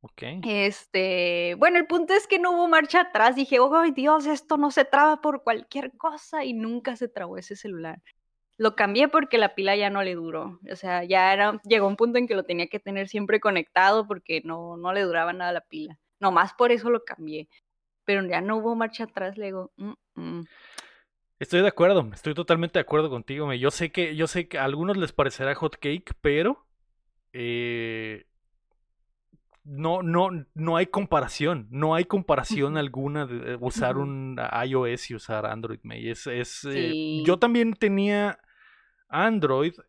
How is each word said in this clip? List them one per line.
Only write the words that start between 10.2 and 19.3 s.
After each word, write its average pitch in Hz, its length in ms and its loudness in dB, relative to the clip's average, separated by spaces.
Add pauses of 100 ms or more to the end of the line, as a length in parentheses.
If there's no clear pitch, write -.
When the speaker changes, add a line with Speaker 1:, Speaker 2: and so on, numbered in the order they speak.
Speaker 2:
O - 40 -10
sea, 180 300 -4
ya 185 280 6
era, 208 320 2
llegó 202 220 4
un 196 100 2
punto 233 220 4
en 247 80 0
que 226 80 -2
lo 190 100 0
tenía 175 220 -2
que 208 120 -8
tener 196 300 -6
siempre 208 300 0
conectado 202 680 2
porque 175 360 -6
no, 170 340 -12
no 175 160 -4
le 202 100 0
duraba 170 300 -2
nada 180 200 -6
la 170 80 -4
pila. 156 380 -16 (200)
Nomás 185 340 2
por 240 180 4
eso 233 180 0
lo 233 160 0
cambié. 156 440 -12 (560)
Pero 196 200 0
ya 175 160 -2
no 214 160 -2
hubo 226 180 -2
marcha 226 300 -4
atrás, 196 320 -8